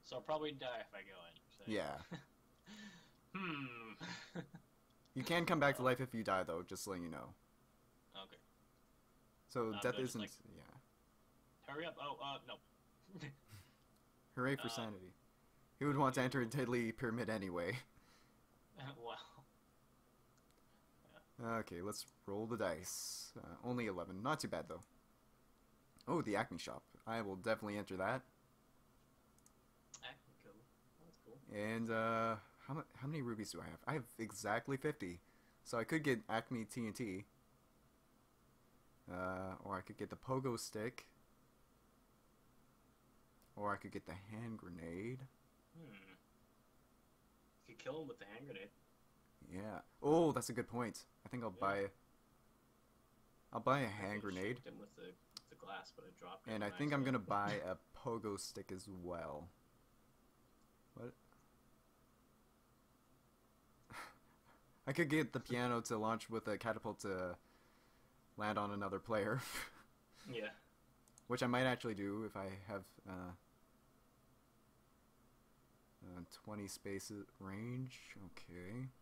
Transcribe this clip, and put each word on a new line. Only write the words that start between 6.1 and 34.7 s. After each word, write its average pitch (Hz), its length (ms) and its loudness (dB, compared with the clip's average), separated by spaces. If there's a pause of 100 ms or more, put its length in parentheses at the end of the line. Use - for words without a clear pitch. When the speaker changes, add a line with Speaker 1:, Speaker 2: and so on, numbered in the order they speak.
Speaker 2:
you 113 100 2
die, 95 180 6
though, 85 200 0
just 92 220 -6
to 104 60 -4
let 90 100 0
you 85 80 -4
know. 69 260 -8 (800)
Speaker 1:
Okay. 95 200 -14 (1120)
Speaker 2:
So 120 200 2
Speaker 1:
Um, 110 40 0 (100)
Speaker 2:
death - 0 -
Speaker 1:
do 123 60 4
I 123 40 4 (100)
just, 123 140 0
Speaker 2:
isn't, 110 60 -2
Speaker 1:
like, 101 80 -4 (260)
Speaker 2:
yeah. - 1160 -18
Speaker 1:
hurry 156 120 -2
up. 160 140 -6
Oh, 143 220 -4
uh, 139 160 -4 (100)
no. 127 100 -10 (600)
<laughs> 147 80 -6 (1040)
Speaker 2:
Hooray 131 220 6
for 123 120 -2
Speaker 1:
Uh, - 20 0
Speaker 2:
sanity. 98 420 -4 (680)
Who 143 100 2
would 139 100 6
want 131 180 8
to 135 40 4
Speaker 1:
you 127 40 6
Speaker 2:
enter 131 180 4
a 117 40 4
Deadly 120 460 4
Pyramid 113 380 0
anyway? 95 480 2 (480)
<laughs> - 520 -20
Speaker 1:
<laughs> 135 240 -10
Wow. 117 140 -6 (2250)
Yeah. 117 60 -2 (120)
Speaker 2:
Okay, 90 240 -2
let's 104 240 -4 (200)
roll 104 200 0
the 117 100 0
dice. - 840 -2
Uh, - 160 -12 (100)
only 123 220 2
eleven. 92 360 -2
Not 147 180 2
too 120 80 -2
bad, 82 200 -2
though. 85 140 -6 (1300)
Oh, 156 140 4
the 104 140 2
Acme 107 220 0
shop. - 240 -8 (240)
I 113 160 0
will 98 140 -4
definitely 104 420 0
enter 95 180 -4
that. 104 260 2 (1800)
Speaker 1:
Acme, 127 320 -16 (100)
cool. 104 80 -18 (520)
That's - 200 -20
cool. - 140 -16 (180)
Speaker 2:
And, 113 340 2
uh, 113 460 4 (300)
how 135 80 -4
mu-, 156 80 -4 (140)
how 135 120 -6
many 151 140 -2
rubies 110 300 -2
do 82 80 -6
I - 40 -8
have? 85 220 -10
I 131 80 0
have 131 100 0 (140)
exactly 113 580 2